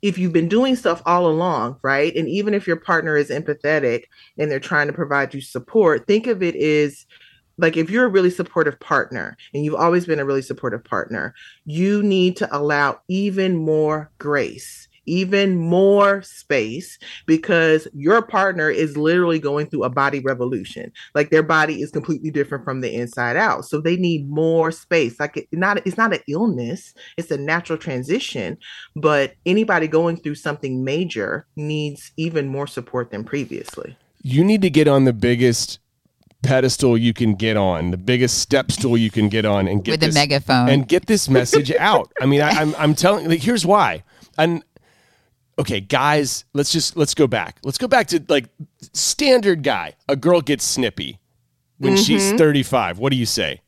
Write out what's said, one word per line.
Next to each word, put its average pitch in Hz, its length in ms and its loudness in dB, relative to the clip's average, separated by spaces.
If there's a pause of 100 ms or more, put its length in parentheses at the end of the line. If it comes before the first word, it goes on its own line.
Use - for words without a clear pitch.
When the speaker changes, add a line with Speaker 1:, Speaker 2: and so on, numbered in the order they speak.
Speaker 1:
if 190 160 -2
you've 180 160 -2
been 165 160 2
doing 247 260 2
stuff 175 300 -2
all 175 220 2
along, 156 540 -2
right? 139 320 0
And 156 140 -2
even 202 260 -2
if 202 140 -4
your 170 100 0
partner 160 380 -2
is 147 140 0
empathetic 147 720 -2 (340)
and 151 140 -2
they're 135 80 -2
trying 147 280 -2
to 117 60 -6
provide 143 400 -4
you 143 60 -10
support, 151 680 0
think 220 200 -4
of 196 160 -2
it 170 140 -4
as, 151 480 0 (520)
like, 165 200 2
if 160 120 0
you're 233 160 2
a 247 40 2
really 185 200 4
supportive 170 520 -2
partner 117 560 -4 (160)
and 147 100 -4
you've 151 120 -4
always 175 300 2
been 156 140 -2
a 139 60 -2
really 139 180 0
supportive 120 400 -8
partner, 101 500 -6 (320)
you 190 380 0
need 185 340 2
to - 180 -4
allow 143 520 0
even 190 480 0
more 156 640 0
grace, 143 680 -6 (220)
even 190 460 0
more 196 640 4
space, 127 800 -6 (260)
because 160 680 2
your 170 260 2
partner 190 480 0
is 147 280 -2
literally 165 420 2
going 147 260 -4
through 127 200 -4
a 127 40 -2
body 139 300 0
revolution. 127 720 -6 (240)
Like, 151 160 0
their 156 100 6
body 156 400 0
is 156 100 -8
completely 156 380 -6
different 143 360 -4
from 131 160 -6
the 127 120 -6
inside 120 440 -4
out. 208 280 0
So 151 160 -4
they 165 140 0
need 165 340 -2
more 160 400 0
space. 160 500 -2
Like, 147 180 -6
it, - 160 -12
not, 190 240 0 (100)
it's 180 100 -6
not 226 160 0
an 151 140 -4
illness, 147 680 -4 (220)
it's 170 160 -8
a 143 60 -2
natural 160 420 -4
transition, 135 800 -6 (380)
but 147 380 0 (140)
anybody 185 400 2
going 165 300 0
through 147 180 -8
something 139 480 -6
major 139 720 -4
needs 151 640 -6
even 160 320 -4
more 139 180 -6
support 123 420 -8
than 107 140 -10
previously. - 720 -10 (240)
Speaker 2:
You 139 220 2
need 208 180 4
to 185 80 4
get 151 200 4
on 135 160 6
the 127 80 4
biggest 120 640 0 (640)
pedestal 127 540 2
you 117 160 2
can 110 220 0
get 110 220 0
on, 90 340 0
the 90 60 -4
biggest 123 420 0
step - 320 0
stool 120 260 0
you 113 120 2
can 104 200 2
get 107 160 0
on, 101 220 2
and 98 160 -2
get 110 100 -2
Speaker 3:
With 156 100 0
a - 40 2
Speaker 2:
this, 156 80 0
Speaker 3:
megaphone. 139 540 2
Speaker 2:
and 135 180 4
get 180 200 0
this 208 220 0
message 131 420 4
Speaker 3:
<laughs> - 80 2
Speaker 2:
out. 175 320 2 (100)
I 131 40 0
mean, 143 160 4
I, 147 80 2
I'm, 156 280 0
I'm 151 160 2
telling, 175 360 2
like, 165 120 2
here's 202 240 0
why. 160 380 2 (340)
And 165 260 2 (960)
okay, 127 200 -2
guys, 139 760 0
let's 143 180 -2
just, - 240 -2
let's 151 180 0
go 147 140 4
back. 104 360 -4
Let's 135 140 -6
go 254 100 -4
back 226 200 2
to, 165 200 -2
like, 139 180 2 (480)
standard 202 720 2
guy. 92 300 -2 (140)
A 139 80 2
girl 160 260 2
gets 143 220 -2
snippy 92 560 -4 (600)
when 196 180 4
she's 202 260 4
Speaker 1:
Mm-hmm. 202 140 2
Speaker 2:
thirty-five. 127 600 2
What 135 120 0
do 131 60 0
you 120 80 0
say? 82 420 -4